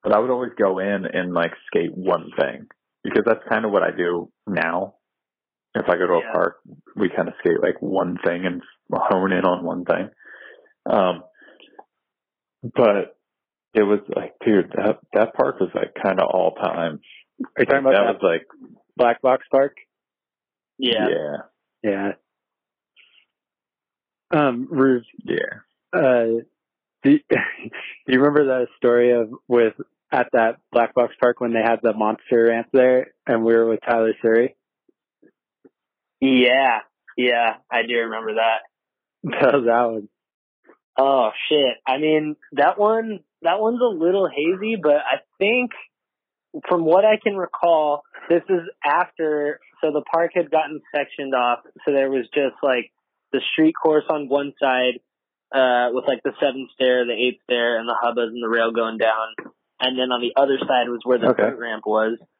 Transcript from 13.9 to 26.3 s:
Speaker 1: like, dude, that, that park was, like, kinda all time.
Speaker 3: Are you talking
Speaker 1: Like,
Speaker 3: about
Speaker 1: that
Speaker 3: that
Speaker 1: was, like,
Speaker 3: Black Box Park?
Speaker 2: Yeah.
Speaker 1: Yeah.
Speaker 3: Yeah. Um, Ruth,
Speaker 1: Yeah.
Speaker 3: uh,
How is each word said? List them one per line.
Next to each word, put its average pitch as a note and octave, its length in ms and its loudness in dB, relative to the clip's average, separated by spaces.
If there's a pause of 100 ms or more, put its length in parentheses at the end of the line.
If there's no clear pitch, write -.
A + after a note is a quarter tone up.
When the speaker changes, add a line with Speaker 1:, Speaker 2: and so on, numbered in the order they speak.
Speaker 1:
like, - 260 -6 (100)
dude, G#2 280 2
that, - 260 -2 (140)
that G#2+ 220 0
park C3 260 -2
was, F2+ 140 -2
like, - 200 -4
kinda F#2+ 300 0
all F2+ 300 0
time. E2 460 -6 (560)
Speaker 3:
Are - 40 -4
you B2+ 60 4
talking C#3 180 0
Speaker 1:
Like, C3+ 80 4
Speaker 3:
about - 0 -
Speaker 1:
that E3 280 2
Speaker 3:
that - 20 -4
Speaker 1:
was, - 0 -
like, E2+ 240 0 (500)
Speaker 3:
Black A#2 260 2
Box B2+ 280 0
Park? C#3 260 2 (1000)
Speaker 2:
Yeah. A2+ 300 0
Speaker 1:
Yeah. D#2 280 -4 (460)
Speaker 3:
Yeah. G2 300 -2 (2250)
Um, C3+ 400 0
Ruth, C3 340 2 (200)
Speaker 1:
Yeah. - 360 -6 (320)
Speaker 3:
uh, B2+ 320 2 (800)